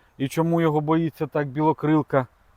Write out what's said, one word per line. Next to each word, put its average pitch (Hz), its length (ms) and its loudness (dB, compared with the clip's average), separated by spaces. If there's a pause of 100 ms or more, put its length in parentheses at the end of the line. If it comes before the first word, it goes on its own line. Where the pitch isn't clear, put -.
(180)
І 135 100 -2
чому 165 320 0
його 156 200 2
боїться 160 460 -2
так 147 220 -4
білокрилка, 147 800 0 (300)